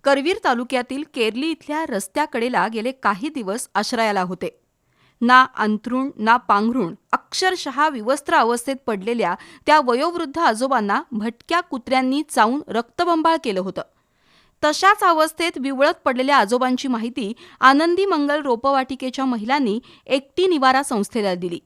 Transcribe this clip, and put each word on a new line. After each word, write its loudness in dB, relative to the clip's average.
करवीर 2
तालुक्यातील -2
केरली -2
इथल्या -6
रस्त्याकडेला -2
गेले -6
काही -2
दिवस -6
आश्रयाला 0
होते. -8
ना 6
अंथरूण -2
ना 2
पांघरूण, 0
अक्षरशः -2
विवस्त्र -2
अवस्थेत 2
पडलेल्या -2
त्या 6
वयोवृद्ध -2
आजोबांना 0
भटक्या -4
कुत्र्यांनी -2
चावून 0
रक्तबंबाळ 0
केलं -2
होतं. -8
तशाच 2
अवस्थेत 2
विवळत 2
पडलेल्या 2
आजोबांची 2
माहिती -4
आनंदी 4
मंगल 0
रोपवाटिकेच्या -2
महिलांनी 0
एकटी 0
निवारा 2
संस्थेला -2
दिली. -8